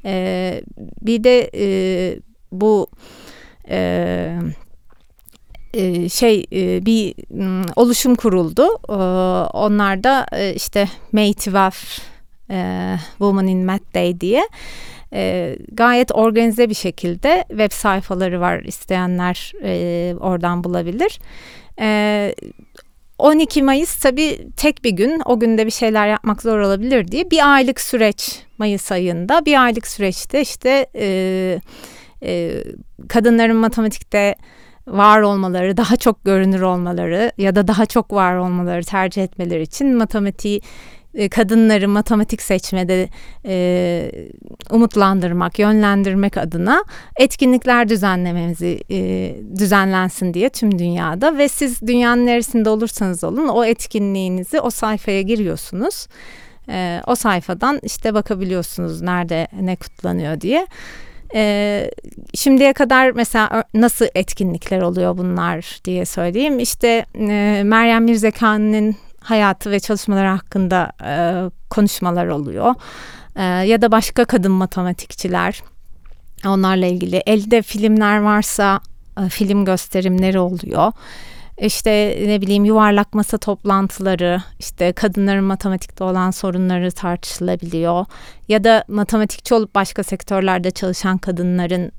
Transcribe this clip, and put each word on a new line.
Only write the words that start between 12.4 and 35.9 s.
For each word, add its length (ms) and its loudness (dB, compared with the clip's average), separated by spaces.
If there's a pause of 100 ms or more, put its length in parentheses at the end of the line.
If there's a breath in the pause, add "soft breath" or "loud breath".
e, 460 -4 (140 loud breath)
Women 360 0
in 180 0
Math 300 -4
Day 260 0
diye, 280 0 (680 loud breath)
e, 420 -4 (160)
gayet 420 2
organize 540 4
bir 60 -2
şekilde 720 -2
web 240 0
sayfaları 680 -2
var. 200 0
İsteyenler, 920 -4 (100)
e, 580 -2
oradan 440 -2
bulabilir. 540 -2 (640 loud breath)
E, 540 0 (840)
on 200 6
iki 240 2
Mayıs 360 2
tabii 580 0
tek 280 0
bir 60 4
gün, 340 0
o 160 2
günde 260 2
bir 40 -2
şeyler 380 0
yapmak 340 -2
zor 160 0
olabilir 520 2
diye 200 -2
bir 240 6
aylık 260 2
süreç 580 0 (200)
Mayıs 340 -2
ayında. 540 0
Bir 180 6
aylık 220 0
süreçte 540 -2
işte, 460 0 (100)
e, 640 -2 (640 loud breath)
e, 420 -4 (440)
kadınların 480 4
matematikte 800 0 (520 soft breath)
var 340 6
olmaları, 560 2
daha 200 2